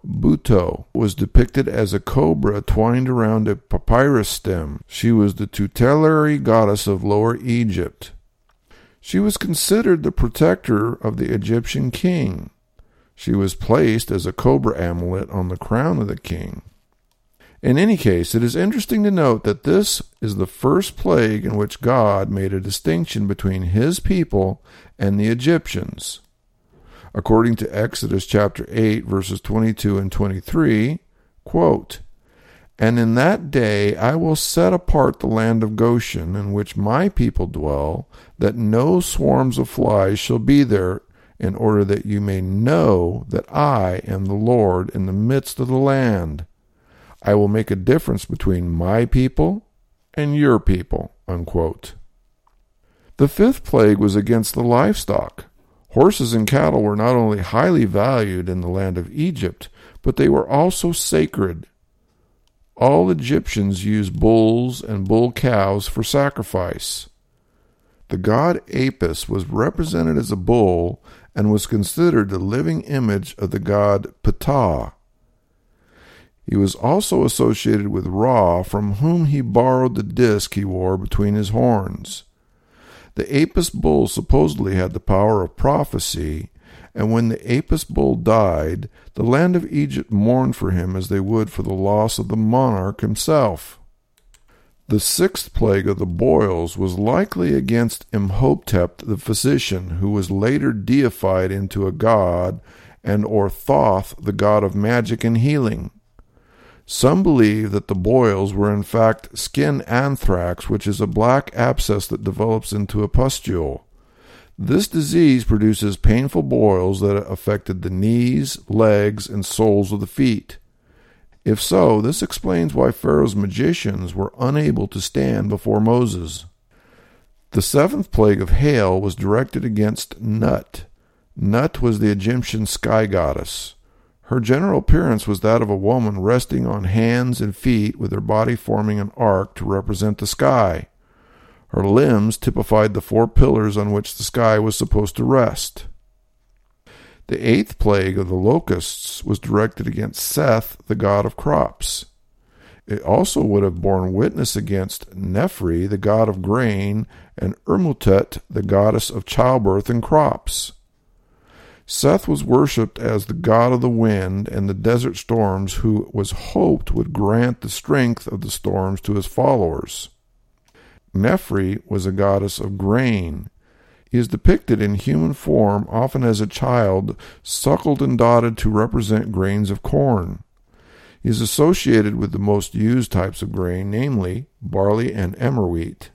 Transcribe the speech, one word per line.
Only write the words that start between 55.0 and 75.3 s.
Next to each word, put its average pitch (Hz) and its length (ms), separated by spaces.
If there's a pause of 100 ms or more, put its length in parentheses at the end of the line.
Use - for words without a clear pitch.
Horses 131 460
and 110 100
cattle 135 380
were 104 120
not 117 200
only 107 240
highly 123 460
valued 101 600
in 92 140
the 87 60
land 92 320
of 87 120
Egypt, 147 580 (340)
but - 140
they 143 120
were 139 180
also 170 440
sacred. 98 760 (1120)
All 160 320
Egyptians 110 760
used 104 340
bulls 113 640
and 98 240
bull 117 240
cows 101 560
for - 160
sacrifice. - 1040 (1000)
The 92 80
god 120 440 (100)
Apis 110 560
was 98 220
represented 85 680
as 95 140
a 104 40
bull 92 680 (300)
and 104 180
was 104 140
considered 113 640
the 98 80
living 131 440
image 110 580
of 95 100
the 104 80
god 101 640
Ptah. 90 720 (1600)